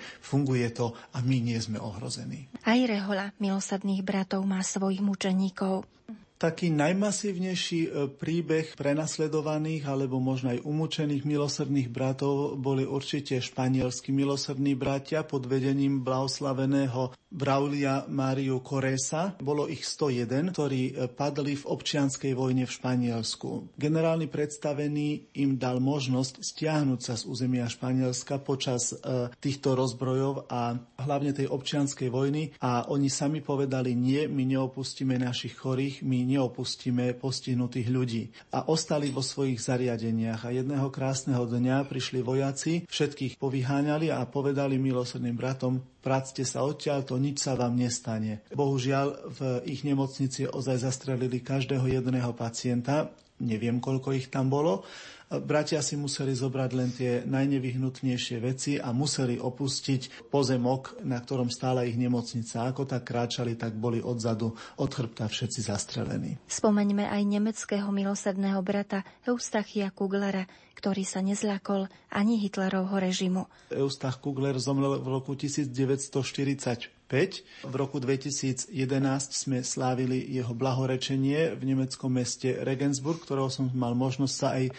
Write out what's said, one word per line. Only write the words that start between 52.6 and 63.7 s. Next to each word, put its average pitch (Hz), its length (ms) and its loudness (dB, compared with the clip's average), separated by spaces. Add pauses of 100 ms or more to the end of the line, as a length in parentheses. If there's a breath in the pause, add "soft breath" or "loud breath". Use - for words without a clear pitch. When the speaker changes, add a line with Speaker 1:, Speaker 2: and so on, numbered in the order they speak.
Speaker 1:
Neviem, 117 420 0
koľko 131 320 0
ich 131 160 -2
tam 131 220 2
bolo. 165 320 2 (460 loud breath)
Bratia 147 560 0
si - 80 -4
museli 139 400 -2
zobrať 127 400 0
len 127 160 2
tie 123 320 0
najnevyhnutnejšie 131 1200 0
veci 131 400 -2
a 131 80 -4
museli 127 480 0
opustiť - 960 -2
pozemok, 131 720 2
na 123 160 -2
ktorom 123 320 -2
stála 127 320 0
ich 117 100 -2
nemocnica. 120 720 0
Ako 131 240 -2
tak 123 160 -2
kráčali, 120 480 -2
tak 113 240 -4